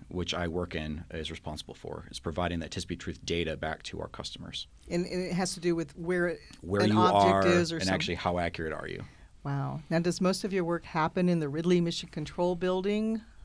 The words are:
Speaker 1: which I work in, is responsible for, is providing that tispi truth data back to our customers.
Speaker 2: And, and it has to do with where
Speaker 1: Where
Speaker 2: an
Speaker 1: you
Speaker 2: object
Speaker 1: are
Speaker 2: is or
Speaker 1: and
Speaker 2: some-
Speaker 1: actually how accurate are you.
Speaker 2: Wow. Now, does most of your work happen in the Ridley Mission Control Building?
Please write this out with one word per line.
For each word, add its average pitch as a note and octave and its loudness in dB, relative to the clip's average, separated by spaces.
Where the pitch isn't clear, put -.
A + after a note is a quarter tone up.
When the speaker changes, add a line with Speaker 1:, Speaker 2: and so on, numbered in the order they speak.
Speaker 1:
which F2 -4
I F2 -2
work E2+ -4
in, D#2 -6
is D#2+ -8
responsible D#2 -10
for, - -12
is - -12
providing E2+ -2
that D#2 -8
tispi F2 -6
truth - -10
data E2 -2
back D#2 -6
to - -10
our D#2+ -8
customers. - -12
Speaker 2:
And, F3 0
and F3+ -4
it E3+ -4
has F3+ 0
to F3+ -10
do E3+ 2
with E3 -6
where F3 0
Speaker 1:
Where F#2+ 2
Speaker 2:
an G#2+ 6
Speaker 1:
you G#2+ 6
Speaker 2:
object G2 8
Speaker 1:
are - 6
Speaker 2:
is - 6
or - -4
Speaker 1:
and F#2+ -2
Speaker 2:
some- F#2 2
Speaker 1:
actually F2 0
how F2 0
accurate E2 -2
are - -8
you. G1+ -8
Speaker 2:
Wow. C#3 -4
Now, E3 2
does F3 0
most F#3 2
of G3 -4
your F#3 0
work E3+ -2
happen F3 0
in F3 4
the D3 -2
Ridley E3+ 4
Mission E3+ -4
Control F3 -2
Building? G3+ 0